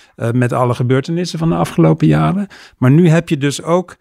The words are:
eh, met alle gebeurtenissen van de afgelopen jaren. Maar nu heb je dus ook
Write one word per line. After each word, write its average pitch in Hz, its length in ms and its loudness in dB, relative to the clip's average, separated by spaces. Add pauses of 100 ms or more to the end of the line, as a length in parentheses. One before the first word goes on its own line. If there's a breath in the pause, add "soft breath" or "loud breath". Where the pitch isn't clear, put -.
(160 loud breath)
eh, 117 140 -4
met 120 220 0
alle 123 220 0
gebeurtenissen 160 640 -2
van 160 100 -2
de 175 80 0
afgelopen 160 500 0
jaren. 156 400 0 (320 loud breath)
Maar 127 120 2
nu 165 180 4
heb 165 200 2
je 160 100 -4
dus 139 240 -4
ook 175 380 -4